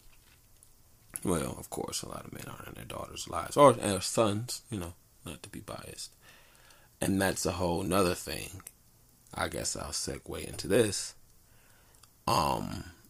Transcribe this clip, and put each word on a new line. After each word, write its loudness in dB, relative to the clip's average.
well, 0
of -12
course, -6
a -10
lot -10
of -14
men -10
aren't -12
in -12
their -12
daughters' -10
lives. -4
Or, 12
or 2
sons, 0
you -4
know, -6
not -12
to -16
be -12
biased. -12
And 4
that's 2
a 2
whole 0
nother 4
thing. -10
I -2
guess -4
I'll -8
segue -6
into -8
this. 4
Um, 0